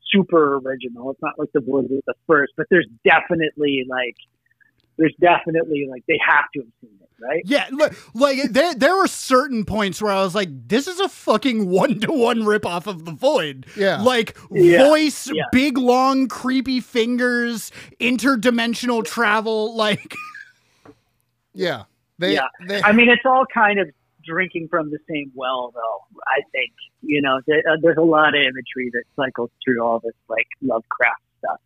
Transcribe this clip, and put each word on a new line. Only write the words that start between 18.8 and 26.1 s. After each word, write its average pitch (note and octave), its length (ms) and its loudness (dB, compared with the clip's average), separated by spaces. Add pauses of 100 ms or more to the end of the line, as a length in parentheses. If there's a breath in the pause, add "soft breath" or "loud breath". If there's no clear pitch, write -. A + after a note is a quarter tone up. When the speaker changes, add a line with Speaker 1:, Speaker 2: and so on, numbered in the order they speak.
Speaker 2:
travel, A3 720 0
like G#3+ 420 -2
<laughs> - 1300 -20
Speaker 3:
Yeah. D#3+ 300 -4 (340)
They, F3+ 160 0
Speaker 1:
Yeah. C3+ 140 0 (200)
Speaker 3:
they G3 140 -4
Speaker 1:
I G#3 100 6
mean, A#3+ 180 6
it's A#3+ 160 4
all C4 260 4
kind G#3 280 2
of F3+ 100 -2 (360)
drinking E3 440 -6
from D#3 220 -2
the D3 80 -8 (100)
same C#3+ 260 -8
well, B2+ 380 -6
though, A2+ 540 -10